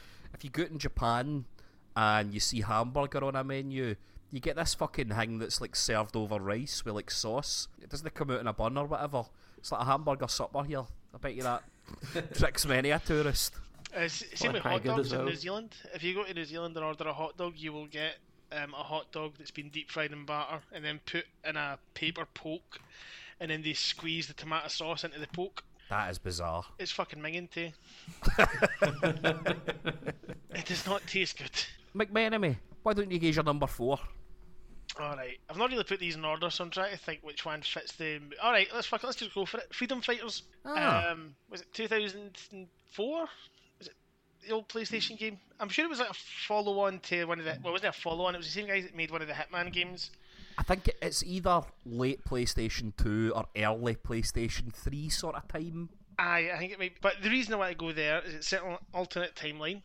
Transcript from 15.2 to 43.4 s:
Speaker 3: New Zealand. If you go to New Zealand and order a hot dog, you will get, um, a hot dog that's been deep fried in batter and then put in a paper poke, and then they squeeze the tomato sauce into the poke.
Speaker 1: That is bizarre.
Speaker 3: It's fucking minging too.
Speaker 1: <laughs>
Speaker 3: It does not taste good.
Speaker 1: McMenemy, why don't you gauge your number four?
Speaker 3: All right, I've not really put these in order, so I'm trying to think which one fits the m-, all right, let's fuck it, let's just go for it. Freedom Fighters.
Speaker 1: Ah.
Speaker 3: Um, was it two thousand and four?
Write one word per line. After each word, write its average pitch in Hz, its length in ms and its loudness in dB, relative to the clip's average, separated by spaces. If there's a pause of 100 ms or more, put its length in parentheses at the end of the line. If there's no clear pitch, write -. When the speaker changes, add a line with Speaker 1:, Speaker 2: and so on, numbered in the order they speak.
Speaker 3:
New - 80 -2
Zealand. 208 400 -6 (180)
If 165 100 -8
you 180 120 2
go 208 80 0
to 185 100 -6
New 165 120 -4
Zealand 165 320 -6
and 156 80 -2
order 156 220 -2
a 151 60 0
hot 156 240 -4
dog, 175 200 -4
you 156 160 -6
will 151 140 -8
get, 151 280 -2 (380)
um, 147 200 -6
a 143 100 -6
hot 156 280 -4
dog 156 260 -6
that's 160 140 -16
been 147 180 -10
deep 151 220 -8
fried 151 220 -2
in 147 120 -12
batter 147 340 -4 (120)
and 160 140 -10
then 151 200 -4
put 170 200 -2 (200)
in 156 120 -2
a 143 200 -2 (160)
paper 165 400 -2
poke, - 460 -8 (640)
and 160 100 -2
then 156 100 -2
they 151 120 0
squeeze 165 540 -2
the 131 60 -12
tomato 156 360 -2
sauce 160 340 -2
into 156 160 -6
the 147 80 -6
poke. 180 360 -6 (260)
Speaker 1:
That 104 200 0
is 90 100 -4
bizarre. 85 440 -2 (160)
Speaker 3:
It's 180 140 -4
fucking 165 280 -4
minging 165 300 -6
too. 170 200 -6 (640)
Speaker 1:
<laughs> 160 1120 4 (1040)
Speaker 3:
It - 120 -6
does - 200 -4
not 196 220 0
taste 190 300 0
good. 135 140 -8 (440)
Speaker 1:
McMenemy, 208 600 4 (260)
why 214 100 6
don't 196 180 2
you 175 80 2
gauge 160 160 6
your 156 100 6
number 147 220 4
four? 127 320 2 (1000)
Speaker 3:
All 147 160 -4
right, 127 220 -8 (120)
I've 160 80 -8
not 247 140 4
really 226 140 0
put 196 160 0
these 170 140 0
in 160 100 -4
order, 160 240 2
so 175 160 -2
I'm 170 40 -6
trying 190 220 0
to 185 60 -8
think 156 260 -6
which 151 220 -8
one 151 160 -2
fits - 320 -4
the 156 220 -2
m-, 147 160 -10 (120)
all 233 80 6
right, 196 220 8
let's 233 140 0
fuck - 160 0
it, - 20 -2
let's 254 120 -2
just 220 160 -6
go 196 120 0
for 226 140 -4
it. 262 140 -10
Freedom 247 280 0
Fighters. 233 420 -2 (220)
Speaker 1:
Ah. 170 460 4
Speaker 3:
Um, 160 220 -8 (160)
was 180 120 -10
it - 120 -20
two 226 140 -2
thousand 208 500 -2 (140)
and 190 160 -12 (240)
four? 302 360 -2 (520)